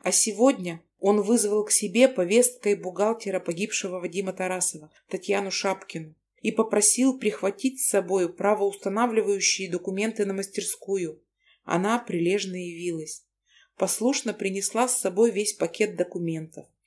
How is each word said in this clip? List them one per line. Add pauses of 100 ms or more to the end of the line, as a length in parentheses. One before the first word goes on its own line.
А
сегодня (160)
он
вызвал
к
себе
повесткой
бухгалтера
погибшего
Вадима
Тарасова, (180)
Татьяну
Шапкину, (300)
и
попросил
прихватить
с
собой
правоустанавливающие
документы
на
мастерскую. (400)
Она
прилежно
явилась. (520)
Послушно
принесла
с
собой
весь
пакет
документов. (200)